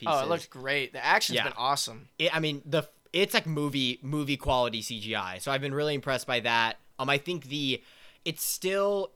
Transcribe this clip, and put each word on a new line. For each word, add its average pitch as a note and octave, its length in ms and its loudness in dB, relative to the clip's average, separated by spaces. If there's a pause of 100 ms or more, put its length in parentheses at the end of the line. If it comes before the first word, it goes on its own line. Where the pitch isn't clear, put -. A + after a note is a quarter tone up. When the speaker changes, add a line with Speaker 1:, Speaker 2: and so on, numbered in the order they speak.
Speaker 1:
Oh, E3+ 40 2
it D#3 60 4
Speaker 2:
pieces. C3+ 140 0
Speaker 1:
looks E3+ 160 -2
great. C3+ 460 -2
The B2+ 120 -6
action's E3+ 320 4
Speaker 2:
Yeah. A#2+ 80 2
Speaker 1:
been C3+ 120 -4
awesome. A#2+ 520 -2 (100)
Speaker 2:
It, D#3+ 160 2
I D#3+ 60 0
mean, D3 240 -2
the, D3+ 240 0 (240)
it's G3 220 2
like G#3 120 2
movie, C#3+ 560 0
movie C#3+ 340 -2
quality A#2+ 460 2
C A2+ 180 -6
G A2 160 -4
I. F#2 220 -4
So C#3 140 -4
I've C3+ 80 2
been C#3 140 -4
really D3 200 0
impressed C3+ 320 -2
by B2 140 2
that. A2+ 360 4 (220)
Um, C3+ 120 0
I C#3+ 80 4
think D3+ 280 -6
the, C3+ 360 -2 (420)
it's E3 180 -6
still, G3 720 0